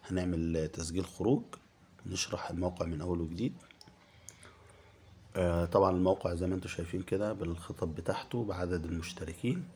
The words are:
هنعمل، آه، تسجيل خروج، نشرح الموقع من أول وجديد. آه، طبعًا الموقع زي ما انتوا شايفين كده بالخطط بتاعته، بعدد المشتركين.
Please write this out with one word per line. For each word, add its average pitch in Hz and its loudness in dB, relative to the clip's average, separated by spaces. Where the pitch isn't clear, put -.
هنعمل، 87 0
آه، 78 2
تسجيل 82 -4
خروج، 123 2
نشرح - -4
الموقع 87 0
من 82 -2
أول 87 0
وجديد. 85 -2
آه، 87 4
طبعًا 95 6
الموقع 92 4
زي 87 0
ما 95 2
انتوا 90 -4
شايفين 87 -4
كده 101 0
بالخطط 85 -4
بتاعته، 95 -2
بعدد 90 -2
المشتركين. 82 -4